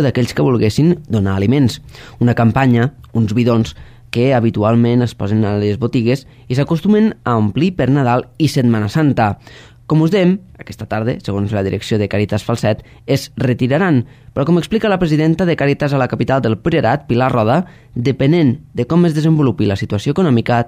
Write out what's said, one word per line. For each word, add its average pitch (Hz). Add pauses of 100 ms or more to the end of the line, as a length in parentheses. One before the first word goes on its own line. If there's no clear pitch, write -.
d'aquells 123
que 147
volguessin 135 (160)
donar 98
aliments. 117 (420)
Una 120
campanya, 120 (200)
uns 110
bidons, 117 (400)
que 123
habitualment 117
es 113
posen 107
a 101
les 104
botigues 120 (180)
i 127
s'acostumen 196
a 123
omplir 123
per 131
Nadal 127 (100)
i 151
Setmana 113
Santa. 127 (600)
Com 156
us 165
dèiem, 190 (180)
aquesta -
tarda, 110
segons 101
la 104
direcció 98
de 101
Càritas 104
Falset, 113 (260)
es 135 (100)
retiraran, 127 (340)
però 139
com 175
explica 208
la 196
presidenta 160
de 170
Càritas 143
a 143
la 123
capital 127
del 110 (100)
Priorat, 143
Pilar 123
Roda, 120 (340)
depenent 135 (180)
de 139
com 175
es 170
desenvolupi 147
la 98
situació 104
econòmica, 120